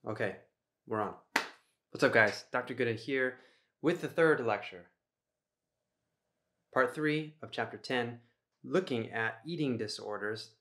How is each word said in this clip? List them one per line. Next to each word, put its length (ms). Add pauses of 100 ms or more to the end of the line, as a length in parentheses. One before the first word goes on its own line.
Okay, 280 (500)
we're 140
on. 140 (760)
What's 140
up, 80
guys? 400
Doctor 220
Gooden 200
here 440 (440)
with 180
the 60
third 400
lecture. 400 (1900)
Part 220
three 480
of 80
chapter 260
ten, 440 (420)
looking 480
at 340
eating 340
disorders. 720 (100)